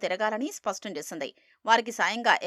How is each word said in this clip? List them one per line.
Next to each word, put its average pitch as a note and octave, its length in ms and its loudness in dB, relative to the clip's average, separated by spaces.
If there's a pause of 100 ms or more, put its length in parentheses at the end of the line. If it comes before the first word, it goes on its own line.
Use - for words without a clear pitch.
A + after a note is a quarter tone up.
తిరగాలని G#3+ 440 -2 (100)
స్పష్టం G3+ 400 -6
చేసింది. D3+ 320 -8 (360)
వారికి A3+ 340 4
సాయంగా G#3+ 340 4 (140)